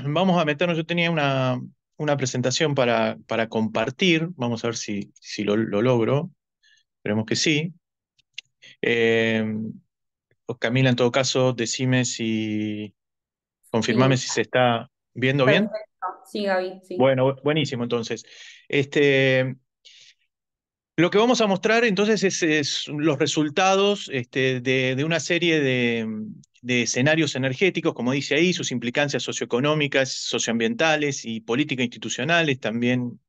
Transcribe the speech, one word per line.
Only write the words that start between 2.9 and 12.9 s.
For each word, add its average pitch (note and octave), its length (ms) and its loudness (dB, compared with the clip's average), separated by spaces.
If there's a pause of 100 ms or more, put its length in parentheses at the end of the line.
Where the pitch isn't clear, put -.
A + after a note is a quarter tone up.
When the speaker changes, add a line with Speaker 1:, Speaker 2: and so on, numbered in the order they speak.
Speaker 1:
para A2+ 200 -2
compartir, C3 880 0
vamos A#2+ 280 -4
a A#2+ 40 0
ver A#2 80 -2
si, - 380 -8
si - 300 -10
lo, G2+ 120 0
lo G#2+ 260 0
logro, B2 500 2 (640)
esperemos G#2+ 280 -2
que A#2 100 -2
sí. D#3+ 380 0 (1080)
Eh, A2+ 640 2 (1120)
Camila, C3 300 2
en B2 80 2
todo B2 160 2
caso, C3 400 2
decime B2+ 500 0
si, G#2+ 920 -4 (760)